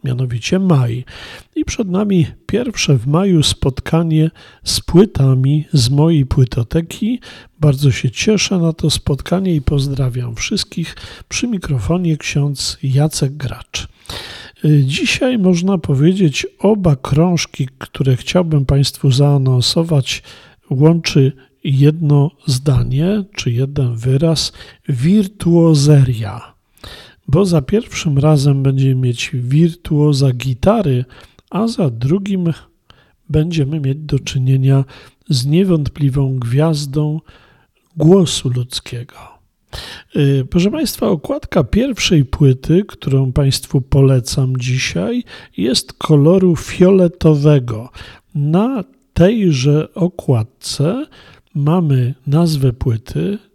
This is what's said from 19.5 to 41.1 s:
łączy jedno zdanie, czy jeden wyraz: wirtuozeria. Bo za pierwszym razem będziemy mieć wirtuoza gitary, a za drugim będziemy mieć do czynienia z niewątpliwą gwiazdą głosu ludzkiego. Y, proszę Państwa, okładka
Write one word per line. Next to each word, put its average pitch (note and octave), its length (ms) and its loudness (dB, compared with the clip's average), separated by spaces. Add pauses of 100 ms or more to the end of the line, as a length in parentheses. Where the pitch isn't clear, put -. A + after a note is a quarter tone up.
łączy D3+ 640 2 (320)
jedno D3 680 2 (160)
zdanie, C#3 760 -2 (120)
czy - 140 -6
jeden C3 460 -2
wyraz: C3+ 560 0 (360)
wirtuozeria. D3 1700 2 (760)
Bo E3 160 4
za F3 180 0
pierwszym E3+ 560 -2
razem C#3 440 2
będziemy C3+ 320 2
mieć B2 400 -2
wirtuoza D3 1000 2
gitary, C3 720 0 (460)
a A3 180 -2
za G3+ 220 -2
drugim F3 640 -2 (760)
będziemy D#3 520 -2
mieć C3+ 180 -4
do D3 200 -4
czynienia C3+ 640 2 (440)
z C3 180 -2
niewątpliwą C#3+ 920 0
gwiazdą D3 840 -2 (760)
głosu E3 520 2
ludzkiego. - 920 -10 (760)
Y, C#3 340 2
proszę F3+ 200 2
Państwa, D4+ 380 -4
okładka G3 560 -2